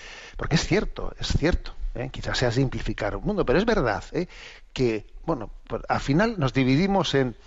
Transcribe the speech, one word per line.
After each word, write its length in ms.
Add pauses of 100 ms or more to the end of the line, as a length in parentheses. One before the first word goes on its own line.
(360)
porque 200
es 100
cierto, 520
es 100
cierto, 460 (200)
¿eh? 160
Quizás 280
sea 120
simplificar 680
un 80
mundo, 220
pero 120
es 60
verdad, 380 (100)
¿eh? 140 (460)
Que, 340 (180)
bueno, 260 (180)
pues, 200
al 120
final 380
nos 140
dividimos 600
en, 220 (100)